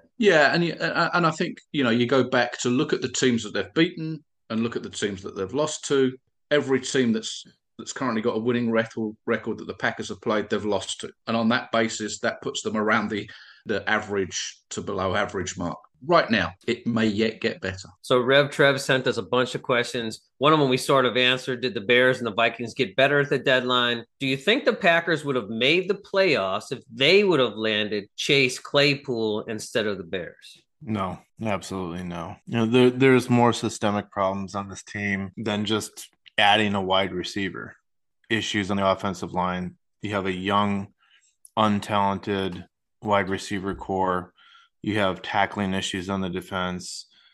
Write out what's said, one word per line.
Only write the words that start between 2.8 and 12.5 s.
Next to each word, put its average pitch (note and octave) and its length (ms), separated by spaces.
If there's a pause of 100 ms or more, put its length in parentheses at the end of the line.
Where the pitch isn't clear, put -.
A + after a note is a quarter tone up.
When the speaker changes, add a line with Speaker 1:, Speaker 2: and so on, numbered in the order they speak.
Speaker 1:
at - 100
the B2+ 60
teams A#2+ 340
that G#2 100
they've F#2+ 220
beaten D#3+ 480 (260)
and A2+ 140
look A#2 140
at A#2+ 80
the G2+ 60
teams G2 320
that - 140
they've F#2+ 160
lost D3+ 360
to. C3+ 240 (400)
Every C3+ 280
team B2+ 320
that's, - 320 (340)
that's - 140
currently A2+ 300
got A2 140
a A2 40
winning A#2+ 300
record, A2+ 460 (100)
record A2 320
that A2 80
the G2 80
Packers A2+ 360
have G2 120
played, G#2+ 260
they've G#2 160
lost G2+ 360
to. - 100 (160)
And A2+ 100
on A2+ 120
that B2 240
basis, A2+ 480
that A2+ 220
puts - 200